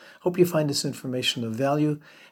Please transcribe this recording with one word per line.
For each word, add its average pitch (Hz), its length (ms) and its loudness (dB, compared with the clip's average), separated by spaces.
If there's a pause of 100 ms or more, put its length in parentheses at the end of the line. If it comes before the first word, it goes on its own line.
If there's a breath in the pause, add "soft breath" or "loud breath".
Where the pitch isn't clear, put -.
(220 loud breath)
Hope 180 140 -2
you 180 80 6
find 156 240 2
this 139 160 -2
information 127 600 -4
of 113 100 -4
value, 147 460 0 (320 loud breath)